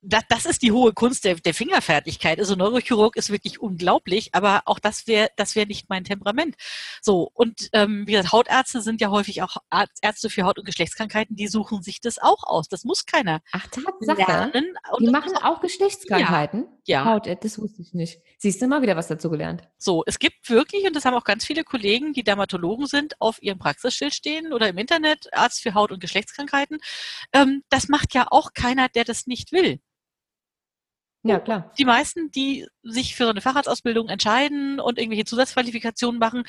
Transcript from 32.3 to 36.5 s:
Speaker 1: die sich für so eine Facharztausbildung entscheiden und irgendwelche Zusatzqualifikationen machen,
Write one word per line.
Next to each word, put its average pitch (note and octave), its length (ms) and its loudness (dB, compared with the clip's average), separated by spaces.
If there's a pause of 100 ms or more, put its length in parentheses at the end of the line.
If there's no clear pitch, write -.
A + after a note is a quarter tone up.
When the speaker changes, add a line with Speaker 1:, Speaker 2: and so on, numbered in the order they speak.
Speaker 1:
die C4+ 340 -4 (180)
sich A#3 320 -4
für B3+ 80 0
so A3+ 80 4
eine G3+ 100 -4
Facharztausbildung A#3+ 640 0
entscheiden C#4 720 0
und A#3+ 180 -2
irgendwelche A3 280 -2
Zusatzqualifikationen A#3+ 920 -2
machen, A#3 300 0